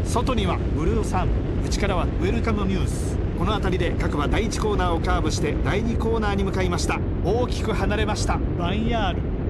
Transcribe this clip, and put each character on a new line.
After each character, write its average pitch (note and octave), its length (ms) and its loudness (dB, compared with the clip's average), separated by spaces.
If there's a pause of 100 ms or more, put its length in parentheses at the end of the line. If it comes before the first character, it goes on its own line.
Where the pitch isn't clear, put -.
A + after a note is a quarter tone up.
外 A#3+ 300 0
に G#3 120 2
は、 E3 120 0 (180)
ブ D#3+ 80 0
ル A3 160 2
ー - 40 -2
サ F#3 200 0
ン。 - 40 0 (360)
内 - 140 0
か G#3+ 80 2
ら F#3+ 100 2
は、 D#3 80 0
ウ B2 40 0 (160)
ェ G3+ 80 2
ル A#3 100 0
カ A3+ 100 0
ム G3+ 140 0
ニ F#3+ 80 0
ュ F3+ 100 0
ー - 20 0
ス。 - 320 -2 (200)
こ E3+ 80 0
の G#3+ 80 0
辺 F#3+ 240 0
り F3 60 0
で、 D#3+ 140 0
各 E3+ 180 0
馬 C#3+ 120 0
第 F3 160 2
一 - 160 -2
コ G#3 120 0
ー G3+ 40 0
ナ F3+ 140 2
ー E3+ 40 0
を D#3+ 60 0
カ F#3 120 0
ー F3 100 2
ブ D#3 80 0
し - 100 0
て、 D3 240 0
第 F3 180 0
二 A#3 140 0
コ A3+ 200 0
ー - 20 0
ナ G#3 140 0
ー - 20 0
に G3 100 0
向 G3 80 -2
か F#3 100 0
い F#3 60 2
ま F3 80 0
し - 80 0
た。 D#3+ 140 0 (260)
大 A#3 220 2
き - 160 -2
く G#3+ 100 0
離 G3 240 0
れ G#3+ 80 2
ま G#3 100 0
し - 120 -2
た。 E3+ 120 2 (200)
バ E3+ 140 0
ン A3+ 160 0
ヤ G#3+ 240 0
ー - 20 -2
ル。 E3+ 80 -2 (280)